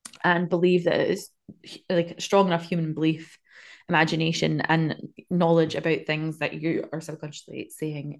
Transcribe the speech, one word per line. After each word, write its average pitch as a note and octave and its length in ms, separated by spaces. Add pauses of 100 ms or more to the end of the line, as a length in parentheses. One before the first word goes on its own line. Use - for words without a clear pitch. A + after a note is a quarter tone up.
(240)
and F3 240
believe F3+ 340
that E3+ 160
it - 120
is, G3 200 (580)
like, E3+ 320
strong G3 280
enough E3+ 160
human D#3+ 280
belief, D#3 460 (500)
imagination, D#3+ 760
and D#3+ 340 (340)
knowledge E3 460
about D#3+ 300
things D#3 320
that - 160
you D#3+ 380
are D#3 80
subconsciously D3+ 680
saying D3 500